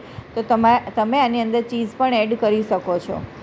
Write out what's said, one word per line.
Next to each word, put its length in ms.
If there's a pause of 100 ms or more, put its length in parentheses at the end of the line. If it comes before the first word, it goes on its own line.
(340)
તો 80
તમા-, 540
તમે 240
આની 200
અંદર 200
ચીઝ 360
પણ 180
એડ 260
કરી 220
શકો 360
છો. 220 (220)